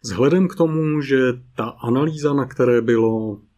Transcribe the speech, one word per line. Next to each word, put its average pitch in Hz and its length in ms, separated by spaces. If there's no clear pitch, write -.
Vzhledem 147 440
k - 80
tomu, 156 460
že 135 160
ta 113 60
analýza, 143 680
na 139 120
které 120 360
bylo 113 580